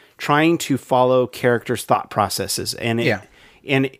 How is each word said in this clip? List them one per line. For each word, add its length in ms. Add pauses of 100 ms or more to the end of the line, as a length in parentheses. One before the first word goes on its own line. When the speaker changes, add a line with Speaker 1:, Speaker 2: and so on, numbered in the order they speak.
(180)
Speaker 1:
trying 400
to 200
follow 480
characters' 580
thought 260
processes, 640
and 260
it, 60
Speaker 2:
Yeah. 160 (440)
Speaker 1:
and 340